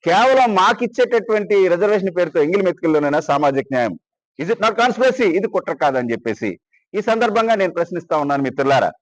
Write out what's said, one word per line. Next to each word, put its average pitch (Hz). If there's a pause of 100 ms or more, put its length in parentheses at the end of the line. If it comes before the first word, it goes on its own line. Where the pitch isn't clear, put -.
కేవలం 247 (120)
మాకిచ్చేటటువంటి 214 (180)
రిజర్వేషన్ 190
పేరుతో 175
ఎంగిలి 190
మెతుకుల్లోనైనా 151
సామాజిక 143 (100)
న్యాయం. 110 (460)
Is 170
it -
not 220
conspiracy? 247 (100)
ఇది 202
కుట్ర - (100)
కాదని 127
చెప్పేసి 107 (460)
ఈ - (100)
సందర్భంగా 226
నేను 180
ప్రశ్నిస్తా 170
ఉన్నాను 143
మిత్రులారా. 127